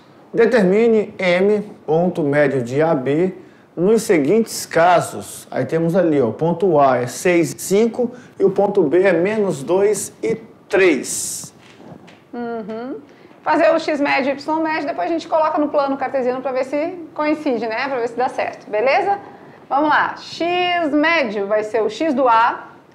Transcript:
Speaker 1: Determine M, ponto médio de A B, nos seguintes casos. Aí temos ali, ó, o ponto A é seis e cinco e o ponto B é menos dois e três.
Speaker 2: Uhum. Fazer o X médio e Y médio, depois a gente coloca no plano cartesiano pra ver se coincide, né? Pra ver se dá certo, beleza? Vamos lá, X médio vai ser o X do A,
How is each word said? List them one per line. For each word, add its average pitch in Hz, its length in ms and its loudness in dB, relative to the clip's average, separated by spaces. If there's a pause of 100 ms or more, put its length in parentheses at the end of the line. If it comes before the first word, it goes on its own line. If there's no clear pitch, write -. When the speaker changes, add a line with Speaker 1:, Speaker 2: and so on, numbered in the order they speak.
(340)
Speaker 1:
Determine 220 840 4
M, 190 440 2 (240)
ponto 170 380 0
médio 139 380 2
de 127 200 -2
A 165 120 2
B, 151 400 0 (400)
nos 208 280 2
seguintes 202 640 0
casos. 160 840 0
Aí 131 140 -4
temos 165 320 0
ali, 165 260 4
ó, 117 60 2
o 110 60 -2
ponto 170 440 0
A 131 200 4
é 123 100 -2
seis 170 460 0
e - 80 -14
cinco 226 500 0 (260)
e 196 60 0
o 196 60 4
ponto 196 340 2
B 160 200 2
é 190 100 4
menos 180 500 0
dois 196 480 0 (100)
e 220 140 -2 (320)
três. - 840 0 (800)
Speaker 2:
Uhum. 233 680 -10 (440)
Fazer 320 300 2
o 320 60 2
X 302 220 -2
médio 277 300 0
e - 20 -4
Y 311 280 -4
médio, 320 260 -4
depois 339 220 -4
a 339 40 -2
gente 320 120 -4
coloca 320 320 0
no 294 120 0
plano 277 260 0
cartesiano 254 460 -2
pra 269 100 -4
ver 262 140 -2
se 320 340 -4 (140)
coincide, 302 520 -2
né? 233 220 -4
Pra 269 100 -4
ver 240 120 -2
se 240 60 -12
dá 254 120 0
certo, - 420 -8
beleza? 311 480 0 (520)
Vamos 294 180 0
lá, 233 300 2
X 349 720 -2
médio 285 540 0
vai 208 180 0
ser 220 200 -2
o 208 80 -2
X 320 240 -2
do 262 120 2
A, 233 420 2 (260)